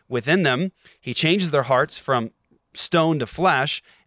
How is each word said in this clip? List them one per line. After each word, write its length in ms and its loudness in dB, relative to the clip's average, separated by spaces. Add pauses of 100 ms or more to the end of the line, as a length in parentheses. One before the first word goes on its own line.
within 340 0
them. 300 0 (280)
He 140 -8
changes 380 0
their 100 2
hearts 340 0
from 360 -2 (420)
stone 460 2
to 60 -4
flesh, 540 0 (260)